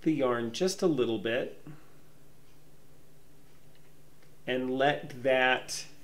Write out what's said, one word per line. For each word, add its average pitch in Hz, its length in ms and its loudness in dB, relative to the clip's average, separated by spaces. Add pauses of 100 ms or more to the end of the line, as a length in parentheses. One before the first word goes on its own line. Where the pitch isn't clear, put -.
the 160 100 4
yarn 120 400 2
just 185 280 2
a 190 60 6
little 117 320 4
bit 113 420 0 (2750)
and 127 300 2
let 139 460 2
that 127 600 4 (200)